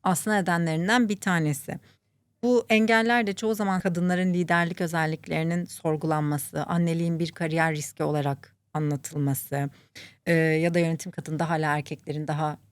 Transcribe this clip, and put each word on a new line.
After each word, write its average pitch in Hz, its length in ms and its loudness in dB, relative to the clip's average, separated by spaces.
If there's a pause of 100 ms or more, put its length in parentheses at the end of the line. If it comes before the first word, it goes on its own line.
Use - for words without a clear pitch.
aslında 202 320 2
nedenlerinden 175 720 2
bir 202 80 -2
tanesi. 160 600 -2 (640)
Bu 240 260 4
engeller 226 580 4
de 196 60 -2
çoğu 220 220 -2
zaman 196 240 0
kadınların 180 540 0
liderlik 170 480 0
özelliklerinin 160 840 -2
sorgulanması, 151 1000 -2
anneliğin 170 560 0
bir 165 120 -4
kariyer 160 440 0
riski 151 280 -6
olarak 143 520 -2 (180)
anlatılması, 143 960 -4 (560)
e, 170 80 2
ya 160 400 2
da 175 60 4
yönetim 165 320 0
katında 156 380 -4
hala 156 280 0
erkeklerin 147 500 -8
daha 151 300 -2 (140)